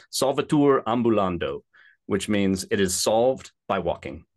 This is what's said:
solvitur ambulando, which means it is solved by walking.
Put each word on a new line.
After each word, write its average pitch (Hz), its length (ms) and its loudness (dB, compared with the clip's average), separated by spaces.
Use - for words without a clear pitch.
solvitur 143 720 2
ambulando, 98 800 0
which 98 220 -4
means 98 420 0
it 104 100 0
is 92 140 0
solved 117 560 0
by 98 140 -2
walking. 78 440 -8